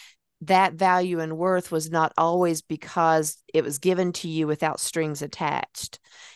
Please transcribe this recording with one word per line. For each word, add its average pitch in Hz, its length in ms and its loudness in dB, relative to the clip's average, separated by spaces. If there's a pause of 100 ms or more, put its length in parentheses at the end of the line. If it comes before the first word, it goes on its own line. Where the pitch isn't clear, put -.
(400)
that 185 360 2
value 180 440 2
and 160 180 -4
worth 180 320 0
was 160 220 -2
not 160 260 2
always 165 440 2
because 160 760 0 (180)
it 156 120 4
was 143 140 -6
given 180 340 0
to 170 160 -8
you 156 180 -2
without 151 320 -2
strings 156 420 -4
attached, - 800 -6 (360)